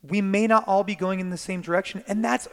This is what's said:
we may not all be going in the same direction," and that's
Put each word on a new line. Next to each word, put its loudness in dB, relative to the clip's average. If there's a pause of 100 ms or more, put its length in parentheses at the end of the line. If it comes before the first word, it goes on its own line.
we -2
may 2
not 4
all 4
be -4
going -2
in -4
the -4
same -6
direction," -2
and 0
that's 0